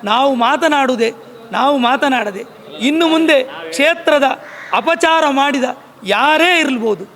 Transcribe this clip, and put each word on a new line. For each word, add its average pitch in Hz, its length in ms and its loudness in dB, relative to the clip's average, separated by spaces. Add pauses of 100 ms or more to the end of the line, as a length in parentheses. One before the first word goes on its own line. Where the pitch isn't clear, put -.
ನಾವು 254 300 2
ಮಾತನಾಡುವುದೇ, 254 760 0 (400)
ನಾವು 262 260 0
ಮಾತನಾಡದೆ 240 680 -2 (360)
ಇನ್ನು 311 280 0
ಮುಂದೆ 320 360 2
ಕ್ಷೇತ್ರದ 302 800 0 (480)
ಅಪಚಾರ 320 580 2
ಮಾಡಿದ 277 340 0 (400)
ಯಾರೇ 311 560 2
ಇರ್ಬೋದು 226 440 -2 (120)